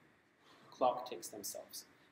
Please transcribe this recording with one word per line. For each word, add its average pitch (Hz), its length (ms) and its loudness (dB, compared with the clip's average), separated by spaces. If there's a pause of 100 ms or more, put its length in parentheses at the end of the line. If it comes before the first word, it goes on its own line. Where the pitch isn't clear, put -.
(720)
clock - 380 4
ticks - 180 -6
themselves. - 580 -8 (260)